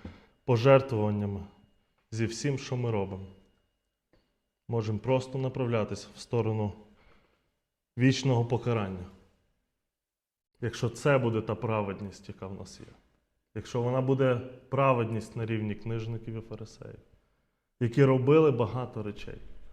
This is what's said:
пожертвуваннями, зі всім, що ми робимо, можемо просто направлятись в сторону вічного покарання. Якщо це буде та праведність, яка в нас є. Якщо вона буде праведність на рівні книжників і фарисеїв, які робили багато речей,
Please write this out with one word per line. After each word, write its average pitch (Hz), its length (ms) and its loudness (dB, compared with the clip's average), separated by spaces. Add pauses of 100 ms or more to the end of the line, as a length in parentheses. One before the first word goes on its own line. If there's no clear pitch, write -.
(440)
пожертвуваннями, 107 1000 4 (680)
зі 110 160 -2
всім, 131 320 -4
що - 180 -6
ми 120 140 -2
робимо, 98 360 -4 (1400)
можемо 110 300 -2
просто 131 400 -2
направлятись 120 760 -2
в - 40 -20
сторону 110 540 -2 (1300)
вічного 123 460 4
покарання. 107 640 -2 (1500)
Якщо 117 300 -4
це 143 280 2
буде 113 220 2
та 107 140 -4
праведність, 101 760 -4
яка 95 180 -14
в 98 80 -12
нас 101 260 -16
є. 110 60 -18 (680)
Якщо 120 280 -4
вона 127 180 0
буде 131 360 4 (320)
праведність 120 680 2
на 117 100 -4
рівні 107 280 -2
книжників 113 600 -6
і 113 60 -8
фарисеїв, 107 600 -16 (800)
які 123 240 4
робили 135 460 6
багато 117 520 -2
речей, - 360 -10 (340)